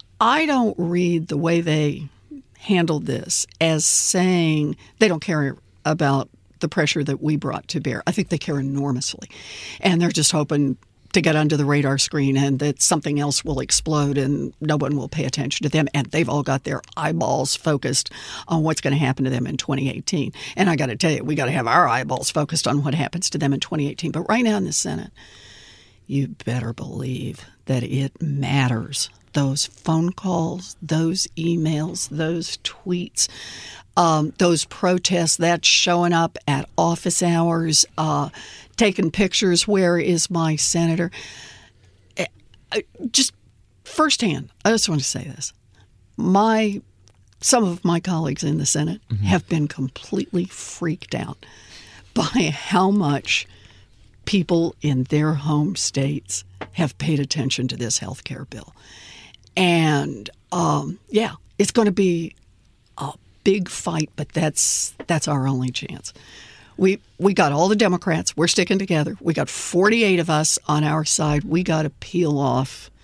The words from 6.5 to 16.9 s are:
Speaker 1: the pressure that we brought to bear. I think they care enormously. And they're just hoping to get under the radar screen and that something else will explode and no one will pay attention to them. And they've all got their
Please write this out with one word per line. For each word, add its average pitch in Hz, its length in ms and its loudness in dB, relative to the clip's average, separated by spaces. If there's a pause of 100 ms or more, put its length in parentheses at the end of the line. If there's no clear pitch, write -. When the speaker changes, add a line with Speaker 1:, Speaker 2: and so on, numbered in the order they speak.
Speaker 1:
the 160 80 0
pressure 151 340 0
that 139 180 -4
we 151 140 0
brought 139 320 -6
to 151 140 -4
bear. - 260 -4
I 180 60 2
think - 160 -2
they 165 80 0
care 143 200 -4
enormously. 139 680 -4 (540)
And 175 200 4
they're 175 100 2
just 156 200 2
hoping 147 460 0 (340)
to - 80 4
get 156 160 4
under 151 220 2
the 143 80 0
radar 139 320 2
screen 139 400 0
and 139 220 2
that 143 220 -2
something 147 380 0
else 143 240 -2
will 139 160 -4
explode 143 580 0
and 139 440 -2
no 151 160 0
one 143 180 -2
will 139 140 -6
pay 156 160 -4
attention 135 400 -4
to 143 40 -2
them. 156 240 2
And 139 140 -2
they've 160 220 0
all 143 120 0
got 135 220 -2
their 139 180 -6 (140)